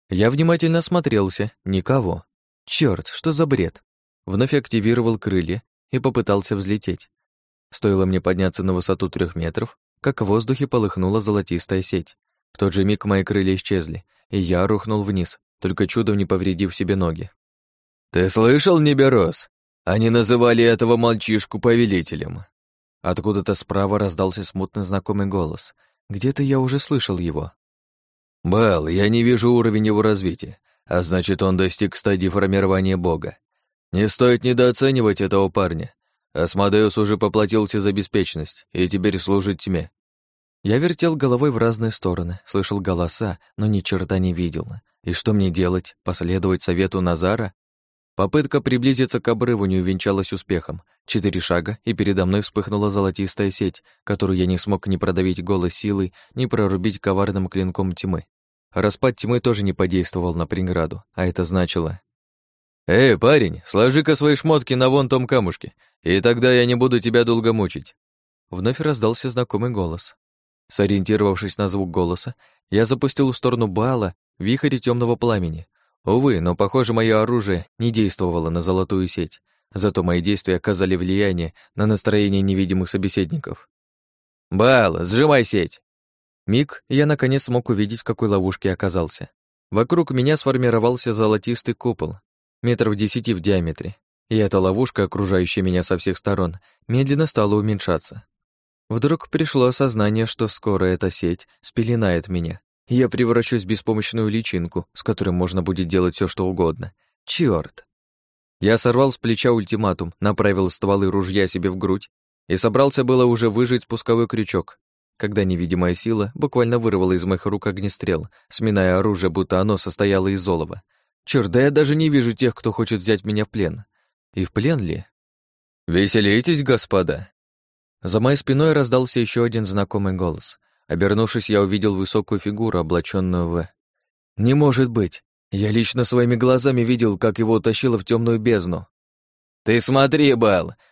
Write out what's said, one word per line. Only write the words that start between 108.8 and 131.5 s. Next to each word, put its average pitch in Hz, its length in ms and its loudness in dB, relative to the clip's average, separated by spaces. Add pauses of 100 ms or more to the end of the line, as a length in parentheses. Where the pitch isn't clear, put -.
с - 80 -6
плеча 117 320 0
ультиматум, 98 680 -2
направил 98 500 2
стволы 98 400 0
ружья 95 380 0
себе 92 220 -2
в 92 60 -6
грудь 95 320 -2 (400)
и 95 80 0
собрался 131 460 2
было 127 220 4
уже 117 260 2
выжать 120 320 0
спусковой 117 460 -2
крючок, 98 500 -4 (380)
когда 104 280 -2
невидимая 90 500 0
сила 110 400 -4
буквально 123 440 0
вырвала 95 340 0
из 87 120 0
моих 92 220 -2
рук 101 200 -4
огнестрел, 95 640 -4 (200)
сминая 98 500 2
оружие, 95 320 0
будто 92 300 0
оно 101 180 0
состояло 98 500 0
из 98 180 -2
олова. 85 360 -4 (420)
Черт, 107 260 0
да 120 120 4
я 143 80 4
даже 147 260 2
не 156 140 2
вижу 120 240 2
тех, 123 200 0
кто - 160 -4
хочет 107 300 -2
взять 101 240 0
меня 107 200 -2
в - 40 -20
плен. 98 360 -4 (500)
И 92 100 -2
в - 80 -10
плен 139 260 0
ли? 85 280 -6 (800)
"Веселитесь, 104 760 2
господа!" 98 680 -2 (720)
За 104 180 0
моей 135 160 2
спиной 147 360 2
раздался 127 480 2
еще 117 240 0
один 113 200 -2
знакомый 98 480 -2
голос. 87 460 -6 (280)
Обернувшись, 101 640 0
я 101 140 4